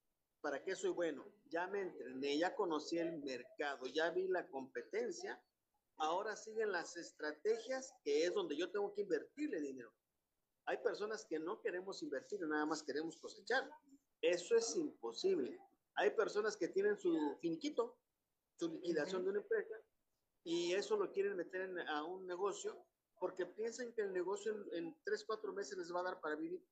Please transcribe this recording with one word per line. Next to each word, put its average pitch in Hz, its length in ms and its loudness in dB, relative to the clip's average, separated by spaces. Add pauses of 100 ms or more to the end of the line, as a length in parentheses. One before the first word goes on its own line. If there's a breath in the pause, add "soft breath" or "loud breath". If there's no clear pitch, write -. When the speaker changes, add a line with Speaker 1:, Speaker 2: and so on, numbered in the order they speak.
(400)
Speaker 1:
para 139 220 -2
qué 185 120 -2
soy 190 160 2
bueno, 160 340 0 (220)
ya 165 200 0
me 196 160 -2
entrené, 143 560 -2
ya 180 160 4
conocí 165 440 0
el 170 240 0
mercado, 131 640 -4
ya 156 240 2
vi 185 180 0
la 175 200 0
competencia, 151 920 -6 (560)
ahora 190 380 0
siguen 214 360 0
las 165 240 -2
estrategias, 220 960 -2 (120)
que 147 200 6
es 175 100 4
donde 160 220 0
yo 180 140 0
tengo 202 240 0
que 208 80 0
invertirle 190 580 0
dinero. 131 320 -6 (760)
Hay 170 120 0
personas 208 500 0
que 160 100 0
no 170 220 -4
queremos 185 420 -4
invertir, 147 380 -4
nada 151 260 2
más 156 160 0
queremos 156 360 -2
cosechar. 254 500 -2 (520)
Eso 175 360 4
es 226 200 4
imposible. 165 840 2 (380)
Hay 185 140 6
personas 208 460 2
que 165 120 0
tienen 202 300 4
su 160 420 4
finiquito, 233 580 0 (600)
su 170 100 0
liquidación 165 540 0
Speaker 2:
Ujú. - 20 -2
Speaker 1:
de 190 60 2
una 202 100 0
empresa, 208 340 0 (680)
y 175 300 2
eso 202 220 2
lo 196 160 0
quieren 196 240 2
meter 180 260 -4
en, 185 180 -6
a 147 240 -2
un 185 220 -6
negocio 185 600 -2 (320)
porque 180 280 -2
piensan 233 480 -4
que 220 80 0
el 196 100 -2
negocio 190 400 0
en, 170 340 -4
en - 180 -10
tres, 208 200 -2
cuatro 214 280 -2
meses 196 240 -6
les 175 160 -4
va 175 80 2
a 180 40 0
dar 180 160 -2
para 151 160 0
vivir. 320 360 -4